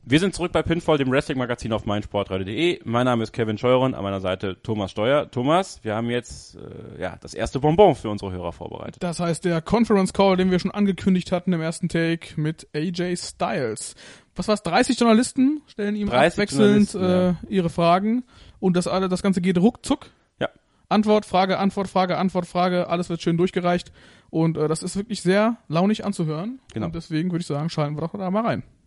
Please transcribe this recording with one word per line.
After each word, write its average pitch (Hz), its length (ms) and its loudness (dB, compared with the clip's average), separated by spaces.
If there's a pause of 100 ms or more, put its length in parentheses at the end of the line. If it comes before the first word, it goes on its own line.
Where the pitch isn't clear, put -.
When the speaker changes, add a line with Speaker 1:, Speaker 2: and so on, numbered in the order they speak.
(120)
Speaker 1:
Wir 151 80 6
sind 190 140 2
zurück 175 180 -4
bei 160 120 0
Pinfall, 156 340 0
dem 127 140 0
Wrestling-Magazin 127 600 -2
auf 107 140 -2
meinsportradio 101 580 -2
punkt 101 160 -6
de. 175 240 0
Mein 120 220 0
Name 120 160 2
ist 110 100 -6
Kevin 110 280 -2
Scheuren, 127 340 4
an 82 80 -8
meiner 98 200 -4
Seite 92 420 -4
Thomas 104 260 -4
Steuer. 127 400 0
Thomas, 156 540 0
wir 107 100 -4
haben 117 160 -4
jetzt, - 460 -8
äh, - 440 -16
ja, 87 220 -6
das - 140 -16
erste 117 240 -4
Bonbon 165 340 6
für 110 160 -4
unsere 101 220 -6
Hörer 87 200 -6
vorbereitet. - 520 -12
Speaker 2:
Das 170 160 -4
heißt, 170 260 -2
der 170 160 0
Conference 208 500 2
Call, 196 240 4
den 185 140 2
wir 180 80 2
schon 185 140 -2
angekündigt 196 600 0
hatten 180 220 -2
im 165 80 -2
ersten 165 280 -4
Take 165 520 -2
mit 156 340 -4
A 151 40 -2
J 180 400 -4
Styles. 156 720 -6 (420)
Was - 120 -6
war's? 214 160 0
Dreißig 220 360 2
Journalisten 254 680 2
stellen 208 280 -6
ihm 208 140 -4
Speaker 1:
Dreißig 170 300 4
Speaker 2:
abwechselnd, 208 540 4
Speaker 1:
Journalisten, 185 100 -2
Speaker 2:
äh, 180 240 2
Speaker 1:
ja. 175 100 0 (100)
Speaker 2:
ihre 180 220 0
Fragen. 190 540 2 (360)
Und 185 180 2
das 180 100 0
alle, 190 220 0
das 180 120 -2
Ganze 196 200 2
geht 180 180 2
ruckzuck. - 480 2 (320)
Speaker 1:
Ja. - 100 -2 (380)
Speaker 2:
Antwort, 214 400 2
Frage, 185 320 2
Antwort, 196 280 -2
Frage, 185 300 0
Antwort, 180 300 -2
Frage. 180 420 0
Alles 175 220 -2
wird 170 100 -6
schön 170 160 0
durchgereicht. 175 540 0 (400)
Und, 165 260 0
äh, 151 100 0
das 156 140 -2
ist 180 140 -8
wirklich 202 260 -6
sehr 208 360 2 (100)
launig 190 360 0
anzuhören. 190 580 -4 (120)
Speaker 1:
Genau. 208 140 -4
Speaker 2:
Und 165 80 -8
deswegen 165 340 -4
würde 170 120 -2
ich - 60 -10
sagen, 151 220 -2
schalten 147 260 -2
wir 147 60 -6
doch 165 160 -6
da 185 140 -4
mal 214 120 0
rein. 135 200 -2 (240)